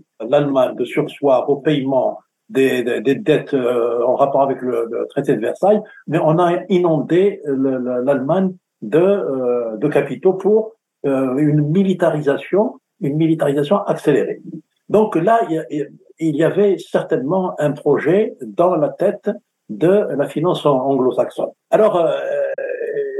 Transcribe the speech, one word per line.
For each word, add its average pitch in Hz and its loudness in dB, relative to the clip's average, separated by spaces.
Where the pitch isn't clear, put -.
l'Allemagne 131 0
de 117 -4
surseoir 135 0
au 135 0
paiement 131 0
des, 127 0
des, 117 -2
des 131 0
dettes, 139 0
euh, 120 0
en 123 2
rapport 135 2
avec 127 -2
le, 117 -4
le 113 -4
traité 139 -2
de 107 -6
Versailles, 185 0
mais 151 -2
on 156 2
a 180 0
inondé 175 2
le, 135 0
le, 123 -4
l'Allemagne 143 0
de, 113 0
euh, 131 0
de 104 -2
capitaux 143 0
pour, 214 0
euh, 131 0
une 151 4
militarisation, 165 0
une 151 -2
militarisation 156 0
accélérée. - 0
Donc 208 2
là, 214 2
il 165 -2
y 160 -2
a, 156 -10
il 160 0
y 139 0
avait 185 2
certainement 165 -2
un 147 2
projet 151 0
dans 175 0
la 151 0
tête 196 -2
de 175 2
la 139 0
finance 156 -2
anglo-saxonne. 131 0
Alors, 214 4
euh, 165 2